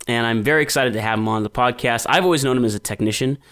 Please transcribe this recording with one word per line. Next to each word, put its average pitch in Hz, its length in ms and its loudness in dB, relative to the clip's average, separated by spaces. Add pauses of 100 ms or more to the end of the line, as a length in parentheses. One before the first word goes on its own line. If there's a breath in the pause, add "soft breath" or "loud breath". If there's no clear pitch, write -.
and 117 200 0
I'm 113 160 0
very 151 200 2
excited 135 300 0
to 107 80 -2
have 110 180 0
him 110 80 0
on 110 160 0
the 107 60 -2
podcast. 123 580 0
I've 175 180 2
always 165 200 2
known 131 140 2
him 120 80 2
as 104 80 0
a 104 40 -4
technician, 127 600 -2 (140 soft breath)